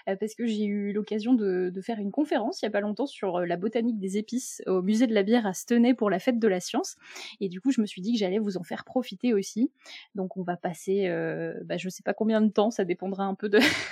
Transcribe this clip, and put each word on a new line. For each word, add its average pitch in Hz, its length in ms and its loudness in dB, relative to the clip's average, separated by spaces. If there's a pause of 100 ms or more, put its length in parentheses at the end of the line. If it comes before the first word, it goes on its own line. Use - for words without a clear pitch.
euh, 196 80 -2
parce 208 180 -4
que 233 100 -6
j'ai 214 200 0
eu 202 280 -2
l'occasion 214 420 0
de, 185 380 2
de 185 80 -8
faire 214 200 -6
une 202 100 -4
conférence 294 520 -2
il - 20 -2
y 233 40 -2
a 208 40 -2
pas 208 80 0
longtemps 208 260 -2
sur, 185 300 -4
euh, 180 100 0
la 175 100 0
botanique 226 440 -2
des 190 180 -2
épices - 480 -6
au 185 160 2
musée 214 240 4
de 226 80 0
la 208 80 6
bière 220 240 4
à 185 80 0
Stenay 240 400 4
pour 208 160 2
la 185 80 2
fête 233 220 0
de 220 80 4
la 185 100 4
science, - 380 -4 (440)
et 196 80 -2
du 180 120 -8
coup 262 100 2
je 262 100 2
me 208 60 2
suis 185 160 -12
dit 220 120 0
que 233 40 0
j'allais 196 220 2
vous 202 160 -2
en 180 80 -6
faire - 200 -10
profiter 247 500 -2
aussi. 208 360 0 (460)
Donc 190 200 -6
on 190 60 -4
va 175 140 -2
passer, 190 500 -2
euh, 165 480 -2 (100)
bah, 170 120 -4
je 180 120 -8
sais - 140 -12
pas 202 100 -2
combien 220 280 2
de 214 100 6
temps, 220 220 4
ça 208 120 0
dépendra 185 380 -2
un 196 140 -2
peu 214 120 -6
de, 208 120 6 (320)